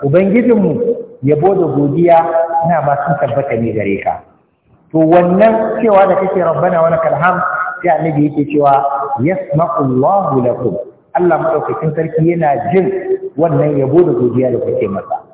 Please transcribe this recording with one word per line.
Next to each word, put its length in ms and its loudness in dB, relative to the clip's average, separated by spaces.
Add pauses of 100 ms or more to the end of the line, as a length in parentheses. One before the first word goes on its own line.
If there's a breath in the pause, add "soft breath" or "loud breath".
Ubangijinmu, 680 2 (520)
yabo 300 2
da 120 0
godiya 520 2 (460)
ina 200 0
ma 100 2 (100)
sun 160 0
tabbata 360 -2
ne 160 -2
gare 320 -2
ka. 100 -2 (800)
To, 40 2
wannan 840 2
cewa 280 4
da 80 2
kake, 240 -2
"Rabbana 420 0
wa 100 2
lakal 240 0
hamd," 260 0 (380)
sai 160 0
annabi 320 0
yake 200 -2
cewa, 240 2 (480)
"Yasma'u 600 -2
Allahu 640 0
lakum." 320 -4 (380)
Allah 260 2
maɗaukakin 520 -2
sarki 380 -2
yana 420 -2
jin 140 2 (500)
wannan 400 0
yabo 240 2
da 120 2
godiya 400 0
da 80 -2
kuke 280 -2
masa. 280 -6 (180)